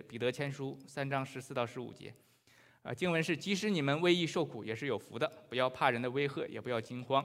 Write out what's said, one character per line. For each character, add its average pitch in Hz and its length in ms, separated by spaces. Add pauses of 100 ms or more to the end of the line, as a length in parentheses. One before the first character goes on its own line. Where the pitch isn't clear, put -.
彼 113 160
得 123 140
前 143 180
书 139 260 (100)
三 139 220
章 135 160
十 135 160
四 131 140
到 123 100
十 117 140
五 113 140
节。 - 200 (720)
啊， - 100
经 180 180
文 165 120
是 165 120
：“即 185 200
使 202 160
你 175 100
们 139 220
为 180 120
义 170 120
受 160 180
苦， 120 180
也 110 140
是 135 100
有 113 120
福 107 200
的。 147 80 (220)
不 - 60
要 127 160
怕 139 180
人 120 140
的 127 80
威 139 180
吓， - 180
也 110 140
不 123 80
要 120 100
惊 123 240
慌， 135 220